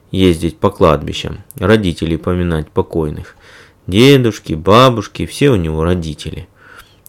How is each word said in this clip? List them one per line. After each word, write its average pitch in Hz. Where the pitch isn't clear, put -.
Ездить 85
по 104
кладбищам, 78
родителей 90
поминать 87
покойных. 80
Дедушки, 120
бабушки, 101
все 143
у 117
него 80
родители. 85